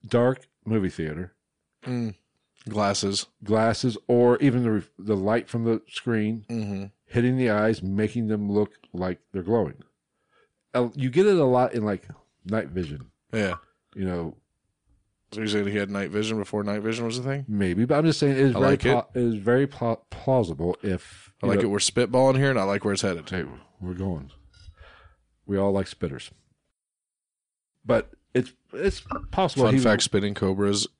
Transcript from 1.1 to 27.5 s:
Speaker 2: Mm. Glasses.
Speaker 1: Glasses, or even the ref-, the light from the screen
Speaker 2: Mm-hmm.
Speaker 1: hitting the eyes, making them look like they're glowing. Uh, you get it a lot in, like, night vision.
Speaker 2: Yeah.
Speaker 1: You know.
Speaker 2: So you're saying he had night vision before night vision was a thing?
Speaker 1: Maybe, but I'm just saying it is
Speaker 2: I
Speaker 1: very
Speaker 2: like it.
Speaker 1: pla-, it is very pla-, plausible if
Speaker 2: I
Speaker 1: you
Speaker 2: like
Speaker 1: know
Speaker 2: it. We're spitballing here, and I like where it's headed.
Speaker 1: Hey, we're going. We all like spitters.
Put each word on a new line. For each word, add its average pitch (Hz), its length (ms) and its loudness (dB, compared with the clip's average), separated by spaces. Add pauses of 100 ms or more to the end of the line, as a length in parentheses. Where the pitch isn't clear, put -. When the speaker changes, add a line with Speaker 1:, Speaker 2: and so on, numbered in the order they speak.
Speaker 2:
Mm. 120 300 -6 (540)
Glasses. 101 580 -2 (160)
Speaker 1:
Glasses, 110 540 0 (100)
or 120 320 6
even 123 240 2
the 117 80 2
ref-, 104 260 -2
the 101 200 -2
light 107 320 0
from 117 160 -4
the 113 240 0
screen 110 600 -2
Speaker 2:
Mm-hmm. 101 360 -6 (220)
Speaker 1:
hitting 123 300 0
the 127 120 0
eyes, 107 340 2
making 107 440 -2
them 104 240 -2
look 104 200 0 (220)
like 90 260 -6 (120)
they're 95 120 -6
glowing. 98 400 -2 (920)
Uh, 123 220 0
you 131 140 -2
get 170 180 4
it 202 100 6
a 156 80 4
lot 123 280 4
in, 113 100 -2
like, 101 240 -4 (380)
night 95 240 -2
vision. 73 380 -6 (260)
Speaker 2:
Yeah. 98 220 0 (400)
Speaker 1:
You 98 100 -4
know. 87 320 -6 (960)
Speaker 2:
So 107 80 -10
you're 107 80 -2
saying 104 180 0
he 104 100 -2
had 101 120 -2
night 98 220 -6
vision 107 260 -2
before 104 260 -4
night 104 200 -4
vision 113 220 -4
was 113 120 -4
a 123 60 -8
thing? 139 260 -4
Speaker 1:
Maybe, 101 360 0
but 143 120 2
I'm 156 80 2
just 156 140 2
saying 139 140 4
it 131 60 0
is 135 160 4
Speaker 2:
I - 40 -2
Speaker 1:
very 135 120 4
Speaker 2:
like 135 140 2
it. 127 60 4
Speaker 1:
pla-, 120 220 2
it 123 100 0
is 117 120 2
very 120 320 2
pla-, 117 280 -4 (140)
plausible 87 720 0
if - 580 -6
Speaker 2:
I 98 60 -2
Speaker 1:
you 98 40 2
Speaker 2:
like 98 100 4
Speaker 1:
know 92 60 2
Speaker 2:
it. 98 40 0
We're 101 80 0
spitballing 127 580 2
here, 139 120 2
and 127 100 0
I 95 40 0
like 101 220 -2
where 104 80 2
it's 95 80 -2
headed. 87 280 -4
Speaker 1:
Hey, 90 140 -4 (380)
we're 90 120 -8
going. 87 380 -6 (1120)
We 101 120 -2
all 98 160 2
like 95 140 -2
spitters. - 420 -8 (1600)